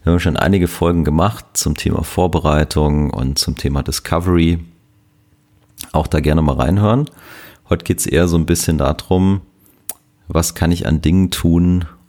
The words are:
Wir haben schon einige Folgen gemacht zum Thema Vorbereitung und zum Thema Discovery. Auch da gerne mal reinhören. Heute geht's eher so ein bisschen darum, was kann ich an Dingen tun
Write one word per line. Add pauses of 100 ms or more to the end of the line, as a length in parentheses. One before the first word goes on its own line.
Wir
haben
schon
einige
Folgen
gemacht
zum
Thema
Vorbereitung
und
zum
Thema
Discovery. (1300)
Auch
da
gerne
mal
reinhören. (640)
Heute
geht's
eher
so
ein
bisschen
darum, (840)
was
kann
ich
an
Dingen
tun (240)